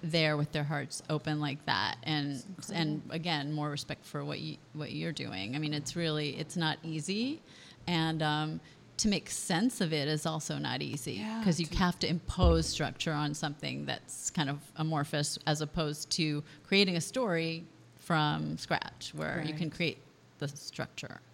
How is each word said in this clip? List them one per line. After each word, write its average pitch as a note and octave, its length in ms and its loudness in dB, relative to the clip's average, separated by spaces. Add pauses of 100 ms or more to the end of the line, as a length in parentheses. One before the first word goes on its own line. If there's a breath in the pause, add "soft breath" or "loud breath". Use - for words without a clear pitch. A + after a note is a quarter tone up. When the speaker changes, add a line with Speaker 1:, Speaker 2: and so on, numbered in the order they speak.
Speaker 1:
there D#3 320 4
with D3 140 2
their D3 140 0
hearts C#3+ 440 -2
open D3+ 320 0
like C#3+ 260 -2
that, G2+ 360 2
and D3 300 0
Speaker 2:
It's E3+ 380 -10
incredible. - 100 -6
Speaker 1:
and D3+ 300 0
again, D#3 420 -2
more D3+ 180 0
respect D3 340 -6
for C#3+ 200 -8
what C#3+ 160 -6
you, D#3 160 -8 (160)
what D3 180 -8
you're D#3+ 220 -2
doing. A2 420 -6
I D3 60 0
mean, D3+ 120 0
it's D3 220 -4
really, D3+ 420 0
it's D3 200 -6
not D#3+ 260 0
easy, G3 580 -2 (460 loud breath)
and, D#3+ 340 2
um, D#3 400 0 (360 loud breath)
to - 100 2
make G3 240 2
sense G3+ 500 2
of E3 120 2
it D3 160 2
is D#3 180 2
also D#3 320 -2
not C3+ 240 -2
easy, D3 300 -4
Speaker 2:
Yeah, G#3+ 320 -4
Speaker 1:
'cause E3+ 160 6
you E3 60 2
Speaker 2:
to - 120 -2
Speaker 1:
have F3+ 220 4
to - 80 2
impose E3+ 580 6
structure - 460 -2
on D3 220 0
something C#3+ 520 -4
that's - 440 -6
kind C#3+ 200 2
of C#3+ 80 -2 (160)
amorphous, D3+ 720 0
as D3+ 140 2
opposed D3+ 500 -2
to D3+ 320 0 (240 loud breath)
creating G3 300 6
a E3 40 2
story E3 640 0 (360)
from D#3 580 2
scratch, - 560 -4
where D#3 320 -4
you D#3 80 -4
can D#3 140 -2
Speaker 2:
Right. D3 80 -8
Speaker 1:
create E3 220 0 (420)
the C#3+ 80 -2
structure. - 720 -10 (140)